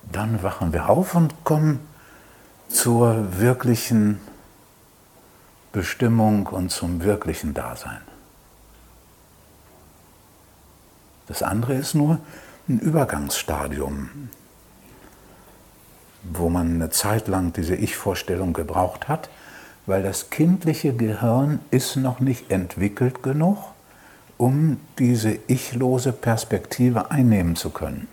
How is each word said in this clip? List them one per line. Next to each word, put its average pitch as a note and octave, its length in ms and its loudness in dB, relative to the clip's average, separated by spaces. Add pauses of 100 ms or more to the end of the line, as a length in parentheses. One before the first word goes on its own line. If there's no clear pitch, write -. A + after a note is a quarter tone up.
(120)
dann G#2+ 300 -2
wachen F2+ 320 -2
wir D#2+ 160 0
auf C#3 240 4
und E3 180 4 (120)
kommen D3+ 360 2 (880)
zur A2+ 680 2
wirklichen A2+ 840 2 (1500)
Bestimmung G#2+ 720 2
und F#2 260 -4
zum E2+ 320 -4
wirklichen F2 520 -2
Dasein. - 480 -10 (3250)
Das - 160 -6
andere A#2 300 0
ist C3+ 220 -2
nur D3+ 240 4 (520)
ein B2 100 2
Übergangsstadium, C#2+ 1300 -2 (2000)
wo E2+ 280 -2
man E2+ 240 0
eine D#2+ 160 -2
Zeit G#2+ 360 -2
lang F#2 280 -2
diese F2+ 200 -2
Ich-Vorstellung F#2 760 -4
gebraucht E2 560 -4
hat, D#3 220 -6 (560)
weil G2 160 0
das F#2+ 260 -4
kindliche D#3+ 680 2
Gehirn A#2+ 680 2 (100)
ist C3 260 2
noch C3 240 -2
nicht B2+ 300 0
entwickelt G2 720 -2
genug, D#3 500 0 (640)
um C3+ 420 2 (200)
diese A2+ 400 2 (100)
ichlose B2+ 640 0
Perspektive - 1000 0
einnehmen G#2+ 460 4
zu - 140 -6
können. C#2+ 420 -8